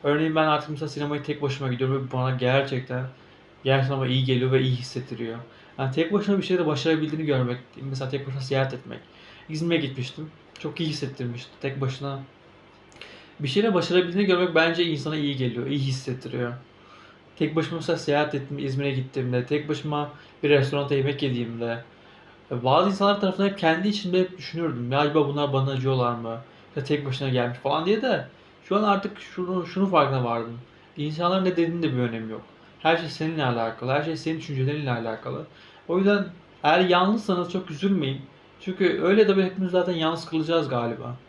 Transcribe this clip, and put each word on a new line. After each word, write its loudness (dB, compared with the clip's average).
Örneğin 2
ben 4
artık 2
mesela -6
sinemaya -4
tek -6
başıma -2
gidiyorum 0
ve -8
bana 0
gerçekten, 0
gerçekten 4
ama 0
iyi 2
geliyor 2
ve 4
iyi 2
hissettiriyor. -8
Yani -2
tek 0
başına 2
bir 0
şeyleri 2
başarabildiğini 0
görmek, 0
mesela -6
tek -4
başına -6
seyahat 0
etmek. -12
İzmir'e 0
gitmiştim. -6
Çok -8
iyi 0
hissettirmişti -8
tek -4
başına. -6
Bir -2
şeyleri 4
başarabildiğini 2
görmek 2
bence 4
insana -2
iyi -2
geliyor, -2
iyi -2
hissettiriyor. -4
Tek -2
başıma -2
mesela -2
seyahat 0
ettim, -6
İzmir'e -2
gittiğimde, -2
tek -2
başıma -2
bir 2
restoranda 4
yemek 0
yediğimde, -4
e, -4
bazı 6
insanlar 2
tarafından 2
hep -4
kendi 2
içimde 0
hep -2
düşünürdüm. -4
"Ya 2
acaba 4
bunlar -2
bana 2
acıyorlar 0
mı? -6
Ya -4
tek -2
başına -4
gelmiş." 0
falan 0
diye 2
de 0
şu 0
an 4
artık 0
şunu, -4
şunu 0
farkına 4
vardım. -2
İnsanların 0
ne 4
dediğinin 2
de 0
bir 0
önemi -2
yok. -10
Her 4
şey -6
seninle -4
alakalı, -2
her 2
şey -4
senin -4
düşüncelerinle -2
alakalı. -6
O 0
yüzden 4
eğer 4
yalnızsanız 2
çok -4
üzülmeyin. 0
Çünkü 0
öyle 6
de 4
böyle 4
hepimiz -2
zaten 2
yalnız -2
kalacağız 0
galiba. -4